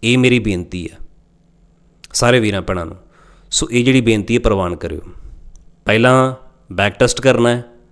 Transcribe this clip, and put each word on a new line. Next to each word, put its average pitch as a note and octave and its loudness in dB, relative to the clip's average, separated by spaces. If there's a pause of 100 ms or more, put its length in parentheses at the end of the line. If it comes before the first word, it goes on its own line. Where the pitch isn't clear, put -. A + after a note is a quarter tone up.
ਇਹ A#2+ 2
ਮੇਰੀ B2+ 4
ਬੇਨਤੀ F2+ -6
ਹੈ - -20 (1160)
ਸਾਰੇ B2 2
ਵੀਰਾਂ G#2 -2
ਭੈਣਾਂ F2+ -6
ਨੂੰ। D#2+ -14 (560)
ਸੋ - -4
ਇਹ A#2+ 2
ਜਿਹੜੀ C3 4
ਬੇਨਤੀ A2 0
ਹੈ A#2+ 2
ਪ੍ਰਵਾਨ F#2+ -2
ਕਰਿਓ। D#2 -10 (840)
ਪਹਿਲਾਂ B2+ 4 (360)
ਬੈਕ G2 -2
ਟੈਸਟ B2 0
ਕਰਨਾ A#2+ 4
ਹੈ A#2+ -2 (280)